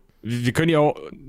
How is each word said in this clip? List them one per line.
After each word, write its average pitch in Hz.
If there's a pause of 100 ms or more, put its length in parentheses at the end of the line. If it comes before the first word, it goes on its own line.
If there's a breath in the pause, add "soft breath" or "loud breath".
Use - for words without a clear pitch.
(220)
Wir, 120
wir 123
können 165
ja 156
auch, 147 (340)